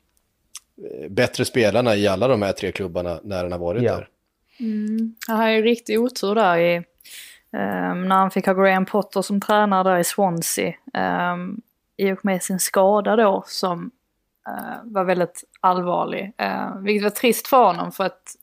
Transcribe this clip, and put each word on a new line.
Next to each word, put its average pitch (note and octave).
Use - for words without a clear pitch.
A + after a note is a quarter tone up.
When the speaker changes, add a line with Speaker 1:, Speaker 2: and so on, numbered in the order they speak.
Speaker 1:
bättre A#2+
spelarna A2+
i G2+
alla G2
de B2
här G2
tre F#2+
klubbarna F2
när F#2+
han F2
har F2
varit F2
Speaker 2:
Ja. G#2
Speaker 1:
där. -
Speaker 3:
Mm. A3
Han A3+
har A3
ju A3
riktig A3
otur A3+
där F#3+
i, E3+
ehm, F#3
när F#3+
han F#3+
fick F#3+
ha F#3+
Graham F#3+
Potter G3
som G3
tränare G#3
där F#3
i F3
Swansea. F3
Ehm, F3+
i G3
och F#3+
med F#3
sin F#3+
skada G3+
då G3
som, F3
eh, -
var G#3+
väldigt F3+
allvarlig. F3
Eh, F#3+
vilket G3+
var G#3
trist A3
för B3+
honom, F3
för F#3+
att, -